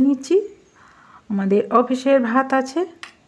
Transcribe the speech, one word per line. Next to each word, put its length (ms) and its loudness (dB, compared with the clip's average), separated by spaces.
নিচ্ছি, 300 0
আমাদের 300 0
অফিসের 380 0
ভাত 200 0
আছে, 200 -6